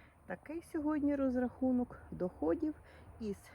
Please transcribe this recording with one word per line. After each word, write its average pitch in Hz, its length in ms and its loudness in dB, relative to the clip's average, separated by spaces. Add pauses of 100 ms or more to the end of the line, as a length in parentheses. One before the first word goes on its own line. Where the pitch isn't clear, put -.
(260)
такий 294 360 -8 (100)
сьогодні 294 440 2
розрахунок 254 800 2 (120)
доходів 294 640 0 (460)
із 208 160 -4 (180)